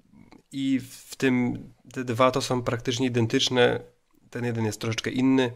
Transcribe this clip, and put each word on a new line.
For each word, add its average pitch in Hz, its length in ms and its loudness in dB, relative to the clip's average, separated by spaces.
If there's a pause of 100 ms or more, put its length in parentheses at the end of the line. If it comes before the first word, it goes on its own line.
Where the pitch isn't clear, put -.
(520)
i 135 280 0
w - 360 -16
tym 123 420 0 (340)
te 127 120 -8
dwa 127 260 2
to 131 120 0
są 123 200 -2
praktycznie 120 440 -2
identyczne. 123 720 2 (500)
Ten 120 140 -8
jeden 113 200 -2
jest 107 160 -4
troszeczkę 117 300 -4
inny, 131 460 4